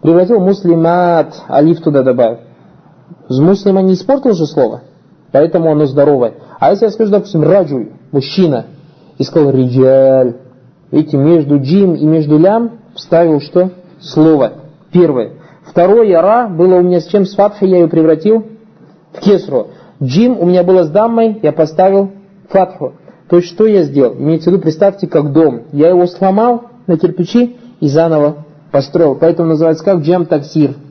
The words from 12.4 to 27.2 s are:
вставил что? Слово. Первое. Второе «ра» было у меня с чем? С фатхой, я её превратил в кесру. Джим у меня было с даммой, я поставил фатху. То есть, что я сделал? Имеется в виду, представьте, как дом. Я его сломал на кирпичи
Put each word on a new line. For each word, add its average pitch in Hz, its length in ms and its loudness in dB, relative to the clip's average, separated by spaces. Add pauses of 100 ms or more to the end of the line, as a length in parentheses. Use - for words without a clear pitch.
вставил 165 460 0
что? 180 300 -2 (300)
Слово. 151 540 0 (360)
Первое. 151 440 0 (300)
Второе 190 560 2
«ра» 220 280 0
было 180 260 2
у 180 80 4
меня 180 180 0
с 170 60 -14
чем? 202 180 0
С 190 120 -8
фатхой, 202 320 0
я 185 80 2
её 170 120 2
превратил 165 560 0 (680)
в - 80 -20
кесру. 147 480 0 (340)
Джим 208 340 0
у 175 100 -2
меня 180 180 2
было 185 180 2
с 156 80 -4
даммой, 220 520 0
я 151 100 -2
поставил 190 580 0 (380)
фатху. 185 460 -4 (340)
То 175 80 2
есть, 175 120 0
что - 180 -2
я 202 180 2
сделал? 135 300 0
Имеется 156 360 -2
в - 20 2
виду, 185 100 0
представьте, 190 440 -2
как 151 260 -2
дом. 139 380 0
Я 151 200 2
его 180 160 2
сломал 208 580 -2 (240)
на 165 100 0
кирпичи 196 580 -2 (220)